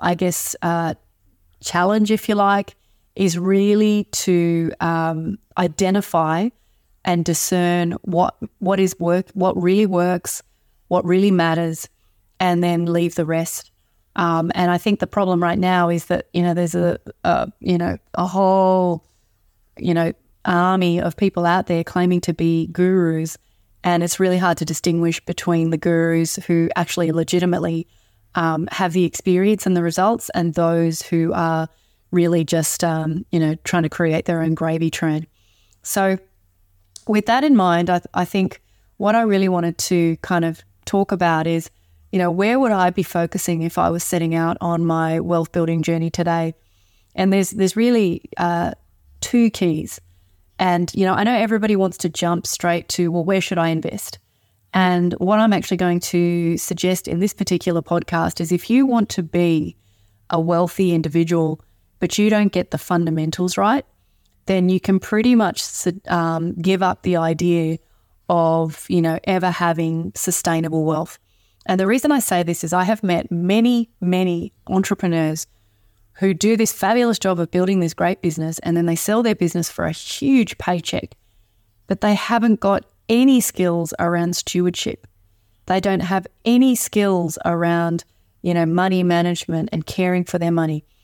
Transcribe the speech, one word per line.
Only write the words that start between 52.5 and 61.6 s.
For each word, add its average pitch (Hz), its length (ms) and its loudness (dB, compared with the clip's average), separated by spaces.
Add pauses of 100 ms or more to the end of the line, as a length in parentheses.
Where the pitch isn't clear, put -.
to, 170 220 0
"Well, 170 120 -2
where 190 180 2
should 175 180 -2
I 165 80 2
invest?" - 500 -6 (560)
And 180 400 2
what 208 260 2
I'm 220 140 4
actually 185 240 -2
going 175 220 0
to 170 580 0
suggest 180 500 -4
in 170 120 -4
this 196 140 0
particular 175 500 -2
podcast 170 580 -2
is 165 100 -4
if 175 180 -2
you 262 180 4
want 233 220 0
to - 140 -4
be 170 540 0 (540)
a 170 80 0
wealthy 170 540 0
individual, 165 680 0 (380)